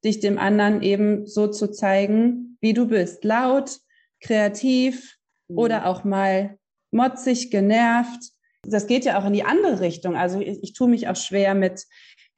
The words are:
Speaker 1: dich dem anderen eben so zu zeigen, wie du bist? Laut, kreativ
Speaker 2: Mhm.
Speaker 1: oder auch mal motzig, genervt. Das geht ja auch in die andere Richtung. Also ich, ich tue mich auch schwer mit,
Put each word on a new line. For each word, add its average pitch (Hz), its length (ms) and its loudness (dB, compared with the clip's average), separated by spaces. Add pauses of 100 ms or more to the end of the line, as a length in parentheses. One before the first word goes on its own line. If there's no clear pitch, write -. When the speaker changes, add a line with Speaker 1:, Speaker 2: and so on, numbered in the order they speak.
Speaker 1:
dich 214 180 0
dem 202 180 0
anderen 208 440 2
eben 208 440 0
so 208 220 0
zu 208 220 -4
zeigen, 208 920 0
wie 220 100 2
du 240 160 2
bist? 190 360 -2
Laut, 254 540 0 (420)
kreativ 254 1000 -2 (300)
Speaker 2:
Mhm. 175 100 -8
Speaker 1:
oder 226 280 0
auch 185 180 -4
mal 196 540 0 (320)
motzig, 247 600 0
genervt. 233 800 2 (320)
Das 208 240 -2
geht 247 180 0
ja 202 160 0
auch 196 60 -4
in 202 80 0
die 208 100 0
andere 294 360 0
Richtung. 170 360 -4
Also 180 240 -2
ich, 202 220 -8
ich 196 100 -12
tue 254 160 0
mich 233 200 2
auch 190 80 -4
schwer 196 380 0
mit, 190 300 0 (540)